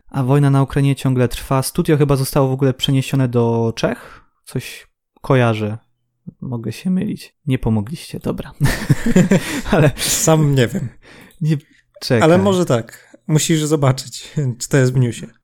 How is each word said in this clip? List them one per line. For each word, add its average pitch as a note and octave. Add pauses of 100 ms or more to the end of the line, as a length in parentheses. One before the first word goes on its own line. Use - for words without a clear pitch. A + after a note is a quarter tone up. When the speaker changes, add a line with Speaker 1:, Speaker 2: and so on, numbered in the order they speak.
(100)
Speaker 1:
a C#3
wojna C#3
na C3+
Ukrainie C#3
ciągle B2+
trwa. -
Studio E3+
chyba C#3
zostało C3+
w C3
ogóle C3+
przeniesione C3+
do A#2
Czech? - (200)
Coś - (340)
kojarzę. A2 (640)
Mogę A#2+
się -
mylić. - (100)
Nie C3
pomogliście, A2
dobra. B2+ (600)
<laughs> F#3+
Ale D#3
Speaker 2:
Sam D#3+
nie B2
wiem. C3+ (520)
Speaker 1:
nie... D#3 (440)
Czekaj. A#2
Speaker 2:
Ale E3
może F#3+
tak. - (100)
Musisz D#3
zobaczyć, C#3
<laughs> C3
czy -
to D3
jest B2+
w C3+
newsie. A#2+ (180)